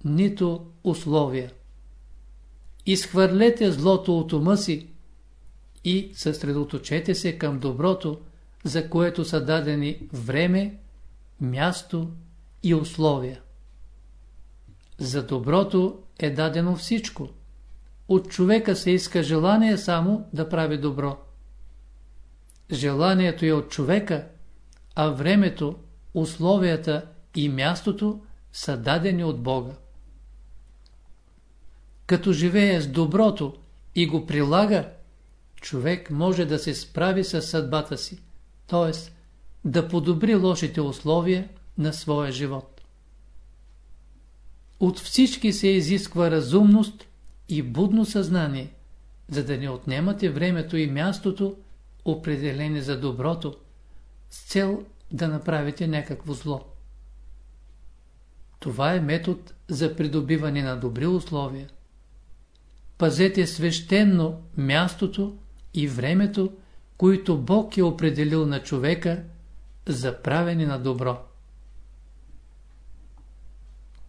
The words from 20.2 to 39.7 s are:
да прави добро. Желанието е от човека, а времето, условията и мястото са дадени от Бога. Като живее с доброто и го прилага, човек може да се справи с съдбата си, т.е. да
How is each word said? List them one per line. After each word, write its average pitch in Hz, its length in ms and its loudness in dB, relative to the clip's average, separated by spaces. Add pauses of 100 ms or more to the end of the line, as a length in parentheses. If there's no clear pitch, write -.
да 160 160 -2
прави 160 280 0
добро. 143 400 -4 (1500)
Желанието 165 760 2
е 160 60 4
от 147 180 0
човека, 160 580 0 (680)
а 151 140 2
времето, 160 640 2 (380)
условията 160 920 0 (300)
и 147 140 0
мястото 196 720 -2 (320)
са - 240 -6
дадени 165 460 0
от 139 200 -4
Бога. 127 280 -4 (2250)
Като 180 280 2
живее 180 480 4
с 143 60 -4
доброто 165 680 2 (400)
и 170 120 4
го 151 180 -2
прилага, 160 640 2 (720)
човек 156 500 -4
може 175 340 0
да 147 140 -2
се 151 140 -4
справи 185 500 0
с 180 180 -2
съдбата 151 560 -2
си, - 240 -14 (460)
т.е. 170 240 2 (760)
да 160 220 0